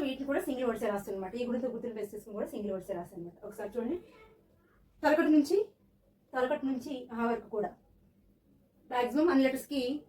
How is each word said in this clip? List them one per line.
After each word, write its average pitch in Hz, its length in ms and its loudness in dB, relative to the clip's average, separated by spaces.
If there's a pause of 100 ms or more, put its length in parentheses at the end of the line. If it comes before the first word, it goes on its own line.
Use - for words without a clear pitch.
వీటిని 269 240 -4
కూడా 302 180 0
సింగిల్ 254 220 -2
వర్డ్సే 226 220 -2
రాస్తాను 202 260 -4
అనమాట. 190 240 -6
ఈ - 80 -4
గుణిత 247 240 -2
గుర్తులు 226 240 -8
బేస్ 202 160 -8
చేసుకుని 208 260 -12
కూడా - 140 -2
సింగిల్ 202 220 -6
వర్డ్సే 190 240 -6
రాస్తాను 170 220 -10
అనమాట. 170 160 -12 (100)
ఒకసారి 208 280 -10
చూడండి, 247 220 -2 (1040)
తలకట్టు 311 320 6
నుంచి, 302 220 6 (760)
తలకట్టు 262 380 0
నుంచి 269 220 -4 (240)
ఆ 233 100 -2
వరకు 233 300 -2
కూడా - 140 -2 (1200)
మాక్సిమం 247 420 4
అన్ని 269 140 8
లెటర్స్‌కి 269 340 -2 (280)